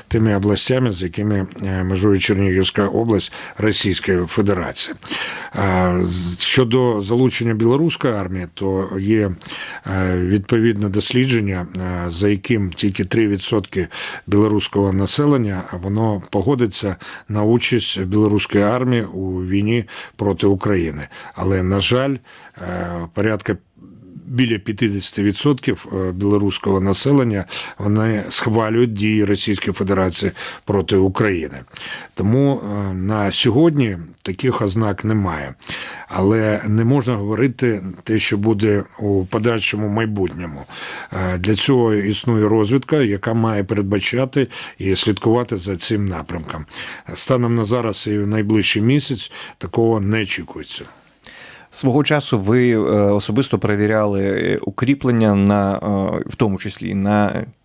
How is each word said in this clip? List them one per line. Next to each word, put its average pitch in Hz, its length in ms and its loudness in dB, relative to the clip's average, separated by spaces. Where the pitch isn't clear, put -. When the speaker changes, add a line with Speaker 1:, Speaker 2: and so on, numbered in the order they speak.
Speaker 1:
тими 110 280 2
областями, 104 560 2
з 92 120 -6
якими, 98 440 -2
е, 95 200 -2
межує 95 360 2
Чернігівська 98 680 2
область 107 460 0
Російської 95 680 0
Федерації. 98 680 -2
Е, 92 460 2
з-, 90 400 -4
щодо 123 600 2
залучення 117 520 2
білоруської 127 600 2
армії, 92 400 -4
то 95 360 -2
є, 101 320 2
е, 92 300 0
відповідне 101 720 2
дослідження, 104 800 0
е, 90 320 -4
за 87 200 0
яким 101 240 0
тільки 101 300 -2
три 113 220 2
відсотки 95 600 -2
білоруського 101 680 2
населення, 104 800 0
воно 101 580 -2
погодиться 104 640 0
на 104 140 0
участь 113 580 0
білоруської 101 640 2
армії 120 400 2
у 92 420 -6
війні 104 400 0
проти 101 320 0
України. 90 600 0
Але, 95 280 0
на 95 160 2
жаль, 127 360 0
е, 180 320 -6
порядка 104 440 0
біля 120 320 0
п'ятдесяти 101 640 -2
відсотків, 107 720 0
е, 95 180 -2
білоруського 101 720 2
населення, 104 640 2
вони 107 520 0
схвалюють 113 640 2
дії 107 320 2
Російської 98 480 0
Федерації 95 580 0
проти 101 300 0
України. 95 640 0
Тому, 127 480 2
е, 101 320 -4
на 98 380 0
сьогодні 127 680 2
таких 117 400 -2
ознак 104 440 0
немає. 87 480 -2
Але 110 600 2
не 107 180 2
можна 123 300 2
говорити 107 680 0
те, 110 160 0
що - 180 -2
буде 104 460 2
у 98 260 0
подальшому 107 640 -2
майбутньому. 90 800 -4
Е, 92 260 -2
для 101 180 0
цього 120 380 4
існує 107 540 2
розвідка, 113 540 2
яка 107 320 0
має 113 300 2
передбачати 107 840 0
і 95 180 0
слідкувати 113 640 0
за 92 180 -6
цим 101 320 -2
напрямком. 80 580 -8
Станом 120 420 0
на 117 80 2
зараз 113 440 -2
і 104 100 0
в 101 100 0
найближчий 107 540 2
місяць 127 500 0
такого 113 420 0
не 104 220 0
очікується. - 640 -8
Speaker 2:
Свого 139 280 2
часу 139 360 0
ви, 120 320 4
е, 113 60 4
особисто 104 480 0
перевіряли, 104 640 0
е, 98 340 0
укріплення 120 800 2
на, 98 400 4
е, - 40 -2
в - 100 -10
тому 101 220 0
числі 95 360 -6
на 104 520 0